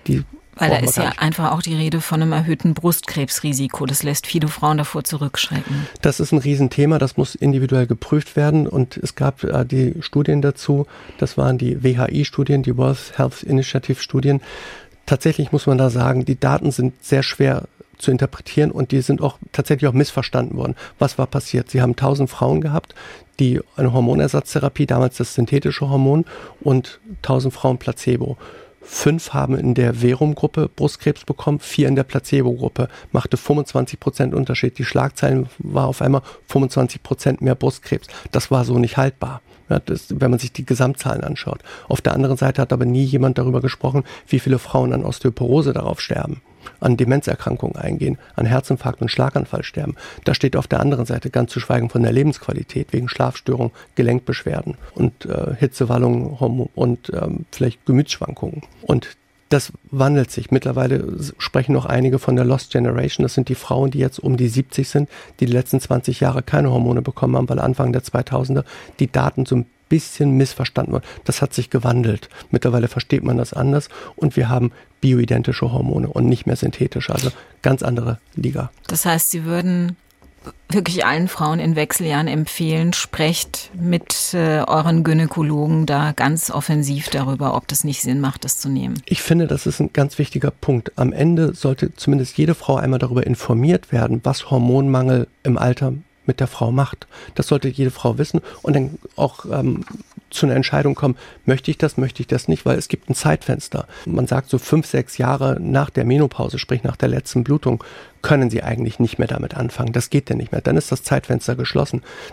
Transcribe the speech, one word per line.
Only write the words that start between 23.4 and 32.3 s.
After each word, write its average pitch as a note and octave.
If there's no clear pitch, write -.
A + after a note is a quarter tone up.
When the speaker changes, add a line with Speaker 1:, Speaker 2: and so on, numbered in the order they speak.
Speaker 1:
die B2+
eine B2+
Hormonersatztherapie, C#3
damals B2+
das -
synthetische C#3
Hormon, C#3
und C3
tausend C3
Frauen B2+
Placebo. B2+
Fünf -
haben C3+
in B2
der A#2+
Verum-Gruppe D3
Brustkrebs -
bekommen, D3
vier -
in C3+
der C3+
Placebo-Gruppe. B2